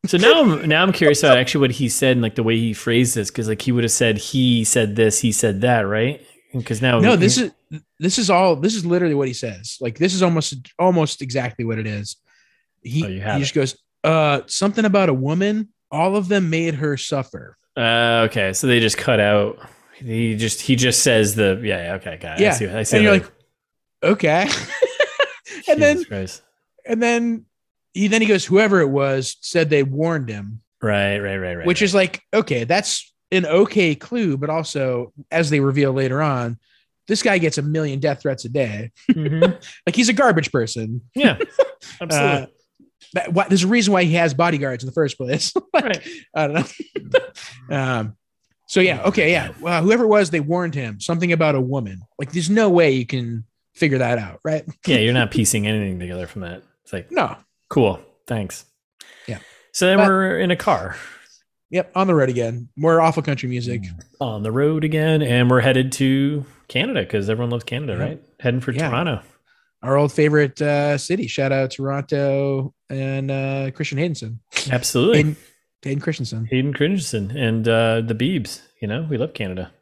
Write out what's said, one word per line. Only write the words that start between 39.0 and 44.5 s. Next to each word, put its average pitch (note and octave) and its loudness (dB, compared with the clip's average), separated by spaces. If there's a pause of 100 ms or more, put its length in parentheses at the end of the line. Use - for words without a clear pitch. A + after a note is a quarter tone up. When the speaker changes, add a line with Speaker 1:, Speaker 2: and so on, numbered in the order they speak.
Speaker 2:
<laughs> - -2
Speaker 1:
Mm-hmm. D#3+ 2 (300)
Speaker 2:
Like, F3 -2
he's A#3 2
a B3+ 2
garbage G3+ 2
person. A2+ -4 (160)
Speaker 1:
Yeah, B3 2 (320)
Speaker 2:
<laughs> - -20
Speaker 1:
absolutely. C#3+ 0
Speaker 2:
Uh, C3 -12 (680)
that, F3 -4
why, F#3+ 2
there's F#3 2
a F#3 0
reason G#3 2
why F#3 4
he D#3+ 2
has E3+ 2
bodyguards C#3 -2